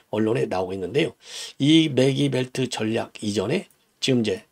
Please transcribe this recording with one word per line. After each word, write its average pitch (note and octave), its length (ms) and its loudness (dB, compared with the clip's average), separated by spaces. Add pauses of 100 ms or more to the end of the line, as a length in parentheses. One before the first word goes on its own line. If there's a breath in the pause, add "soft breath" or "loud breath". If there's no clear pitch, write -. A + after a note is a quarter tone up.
언론에 A2 360 0
나오고 F#2 280 -4
있는데요. G2 400 -2 (440 loud breath)
이 D#3 320 6
매기 C3+ 400 2
벨트 B2+ 400 -4
전략 A2 520 -4
이전에 G#2+ 460 -2 (320)
지금 B2+ 220 2
이제 G2+ 300 -2